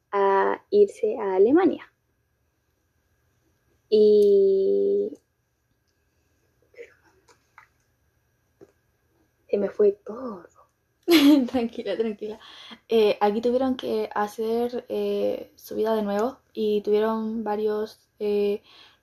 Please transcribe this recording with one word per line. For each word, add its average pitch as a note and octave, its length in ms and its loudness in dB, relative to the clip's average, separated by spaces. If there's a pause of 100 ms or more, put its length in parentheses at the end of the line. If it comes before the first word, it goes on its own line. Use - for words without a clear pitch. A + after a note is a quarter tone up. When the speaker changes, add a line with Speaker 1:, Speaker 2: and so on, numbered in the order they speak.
(120)
Speaker 1:
a G3 600 0
irse G#3 480 0
a G3 160 -4
Alemania. C#4 580 2 (2000)
Y G3+ 1200 4 (4000)
se G#3 100 -4
me G3 120 -4
fue G#3 220 2 (140)
todo. G#3+ 420 -14 (600)
Speaker 2:
<laughs> C#4+ 440 4
Tranquila, A#3 460 -6
tranquila. G#3+ 420 -8 (480)
Eh, G#3+ 320 2
aquí G#3 220 0
tuvieron B3+ 340 -2
que A3 380 -6
hacer, A3+ 760 -4
eh, G3+ 680 -4
su - 200 -16
vida G#3+ 200 -2
de G#3+ 80 -2
nuevo G#3 360 -4 (140)
y G#3 300 -2
tuvieron A3 600 -2
varios, G#3+ 640 -6 (120)
eh, G#3 420 -2 (420)